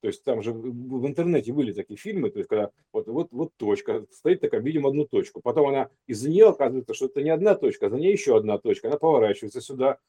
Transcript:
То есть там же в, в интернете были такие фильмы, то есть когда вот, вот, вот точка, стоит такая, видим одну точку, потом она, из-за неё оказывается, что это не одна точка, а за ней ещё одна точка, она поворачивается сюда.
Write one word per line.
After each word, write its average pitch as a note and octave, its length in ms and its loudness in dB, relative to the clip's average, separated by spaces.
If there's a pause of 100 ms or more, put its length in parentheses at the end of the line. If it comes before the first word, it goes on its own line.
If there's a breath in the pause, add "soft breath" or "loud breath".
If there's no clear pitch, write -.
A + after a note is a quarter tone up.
То A2 60 -4
есть - 160 -8
там A2+ 180 -2
же A2+ 100 -4
в, A2+ 100 -10 (400)
в C3+ 60 -4
интернете E3 440 0
были C3+ 200 -2
такие G2+ 260 -10
фильмы, F#3 320 -4
то - 80 -12
есть F#2+ 120 -6
когда G#2+ 200 0 (220)
вот, G#2+ 160 -6
вот, D#3 240 -4
вот A#2+ 240 -6
точка, G#2 560 -2
стоит - 280 0
такая, A2+ 220 -2
видим C#3+ 240 -2
одну C#3+ 200 0
точку, - 360 -2
потом D3 260 2
она, C3+ 220 -2 (160)
из-за B2 240 -4
неё G3+ 200 8
оказывается, B2+ 440 -2
что C3 120 -4
это C#3+ 160 -4
не D3+ 80 0
одна F#3 260 4
точка, A2 320 -2
а - 20 0
за A#2 80 -4
ней F3+ 140 2
ещё C3+ 240 2
одна G#2+ 220 2
точка, A2+ 300 -2
она D3 100 -2
поворачивается A#2+ 640 0
сюда. C3 360 -2 (100)